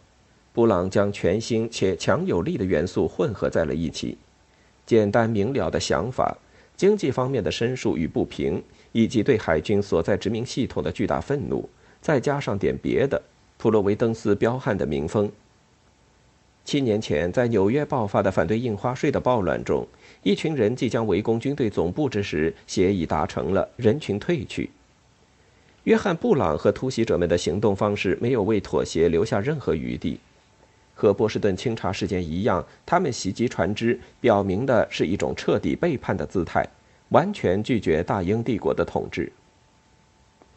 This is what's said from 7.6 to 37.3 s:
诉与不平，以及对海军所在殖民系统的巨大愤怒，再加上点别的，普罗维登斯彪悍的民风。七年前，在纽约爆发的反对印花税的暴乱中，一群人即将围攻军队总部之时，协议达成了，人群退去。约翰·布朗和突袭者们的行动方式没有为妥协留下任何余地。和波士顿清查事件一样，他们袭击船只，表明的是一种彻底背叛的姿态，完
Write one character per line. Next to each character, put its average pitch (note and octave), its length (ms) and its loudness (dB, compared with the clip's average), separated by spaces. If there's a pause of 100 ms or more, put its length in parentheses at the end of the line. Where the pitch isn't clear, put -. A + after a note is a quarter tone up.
诉 G2 200 -2
与 D#2 100 0
不 - 180 -2
平， D2 380 -4 (300)
以 A2+ 160 4
及 G#2+ 140 2
对 A2 160 2
海 E2 200 0
军 G2+ 240 0
所 E2+ 200 0
在 G2+ 140 0
殖 F#2+ 120 -4
民 A2+ 160 -4
系 B2+ 220 -4
统 - 160 -4
的 F2 100 -4
巨 G2+ 140 -2
大 C#2+ 140 0
愤 B2+ 280 -4
怒， B1 200 -4 (340)
再 D3 180 0
加 C#3+ 180 -2
上 A#2 180 -4
点 C2+ 200 0
别 C2+ 300 0
的， - 140 -2 (360)
普 A#2 140 0
罗 G#2+ 100 4
维 G2+ 160 2
登 A2+ 180 0
斯 G#2 200 0
彪 A#2+ 240 0
悍 A#2+ 180 -2
的 - 100 -2
民 D2 220 -2
风。 G#2 220 0 (1300)
七 C#3+ 160 -2
年 A2 200 2
前， F2 320 0
在 B2 160 2
纽 G#2 220 4
约 D3 140 0
爆 B2+ 220 -2
发 G#2 160 2
的 G2 80 0
反 - 160 0
对 A2 100 0
印 A#2 200 -2
花 B2+ 180 -4
税 D3 160 -2
的 G#2 80 0
暴 B2 220 2
乱 B1+ 240 -2
中， C#2 200 -2 (380)
一 G3 120 2
群 D#3+ 200 -2
人 A#2+ 220 0
即 B2 120 -2
将 A#2 180 -2
围 F#2+ 140 2
攻 A2+ 200 0
军 C#3 160 -4
队 A#2+ 120 0
总 F2 220 0
部 D3 180 -2
之 G#2 140 -2
时， D#2+ 320 -2 (140)
协 F#2+ 240 2
议 F2 120 0
达 E2 220 0
成 C#2+ 260 -4
了， F#2+ 240 2
人 A2+ 220 2
群 - 200 -4
退 D#3 260 -2
去。 - 260 -8 (1160)
约 A3 120 6
翰· G3 220 0
布 A#3 180 2
朗 E2 200 2
和 G2+ 140 2
突 B2+ 180 0
袭 A2+ 160 0
者 F2 140 2
们 F2 100 2
的 F2 80 4
行 G2 240 -2
动 G#2 140 2
方 G#2 220 0
式 F#2+ 240 0
没 A#2+ 100 0
有 A2+ 140 2
为 G#2 160 2
妥 C2 240 -2
协 E2 240 2
留 E2 160 2
下 G#2 160 0
任 C#3+ 180 -2
何 E2 160 -2
余 B1+ 220 -4
地。 D2 240 -6 (760)
和 G#2 180 4
波 G#2 160 2
士 - 120 -4
顿 F#2+ 160 2
清 A2+ 180 -4
查 F#2+ 160 -4
事 G2 160 -4
件 F#2 160 -2
一 E2+ 200 -4
样， G2 220 0 (220)
他 F3 140 2
们 D3 120 -2
袭 F#2+ 200 -4
击 A#2 160 0
船 F#2+ 260 0
只， A2+ 240 0 (220)
表 G2+ 240 4
明 G2 200 -2
的 A#2 240 2
是 - 160 -2
一 G2 120 0
种 C2 180 -2
彻 - 240 0
底 - 160 0
背 D3 220 0
叛 - 200 -4
的 D2+ 80 -4
姿 E2+ 200 -2
态， - 200 0 (440)
完 E3+ 260 2